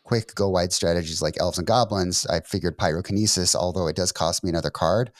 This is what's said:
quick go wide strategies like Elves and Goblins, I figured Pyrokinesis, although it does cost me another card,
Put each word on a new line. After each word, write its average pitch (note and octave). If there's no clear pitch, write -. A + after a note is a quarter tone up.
quick -
go G2+
wide F2
strategies E2+
like D2+
Elves F2
and E2+
Goblins, G2+
I E2+
figured E2+
Pyrokinesis, F#2
although F2+
it D#2
does F2+
cost E2
me F2+
another E2
card, G#2